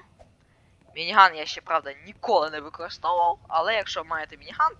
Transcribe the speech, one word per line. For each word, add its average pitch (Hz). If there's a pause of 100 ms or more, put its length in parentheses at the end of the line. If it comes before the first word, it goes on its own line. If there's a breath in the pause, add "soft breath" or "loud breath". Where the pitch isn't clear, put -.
(960 soft breath)
Мініган 175
я 156
ще, -
правда, 143 (120)
ніколи 185
не 151
використовував, 170
але 175
якщо 190
маєте 160
мініган, 190